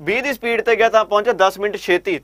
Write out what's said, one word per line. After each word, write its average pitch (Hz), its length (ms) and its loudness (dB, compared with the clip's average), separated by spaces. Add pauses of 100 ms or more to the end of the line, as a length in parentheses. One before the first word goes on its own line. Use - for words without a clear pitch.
ਵੀਹ 214 220 -4
ਦੀ 277 100 -4
ਸਪੀਡ 233 280 -4
ਤੇ 226 140 2
ਗਿਆ 226 140 2
ਤਾਂ 220 160 2
ਪਹੁੰਚਿਆ 208 280 0
ਦਸ 190 260 2
ਮਿੰਟ 202 180 -4
ਛੇਤੀ। 180 460 -2